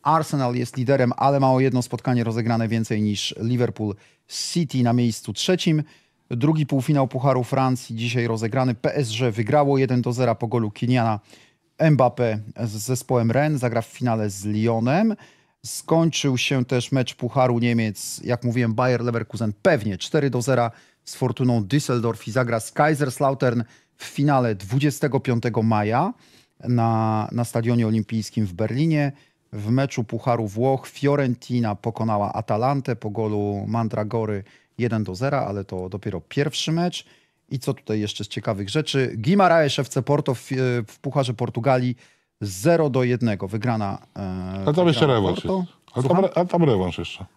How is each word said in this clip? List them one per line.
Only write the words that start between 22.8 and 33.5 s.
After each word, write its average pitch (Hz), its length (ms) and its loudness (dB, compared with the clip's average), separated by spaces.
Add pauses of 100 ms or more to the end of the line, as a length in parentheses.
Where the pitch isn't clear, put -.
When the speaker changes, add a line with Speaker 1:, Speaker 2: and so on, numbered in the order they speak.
Speaker 1:
w - 80 -18
finale 135 500 2
dwudziestego 131 680 0
piątego 117 420 0
maja 113 520 2 (500)
na, 113 680 2
na 120 120 -2
Stadionie 117 420 0
Olimpijskim 110 600 -2
w 92 60 -8
Berlinie. 139 600 0 (400)
W 107 180 -6
meczu 131 340 0
Pucharu 113 420 -2
Włoch 127 420 0
Fiorentina 123 840 0
pokonała 107 580 -2
Atalantę 120 640 -2
po 110 140 -8
golu 104 580 -2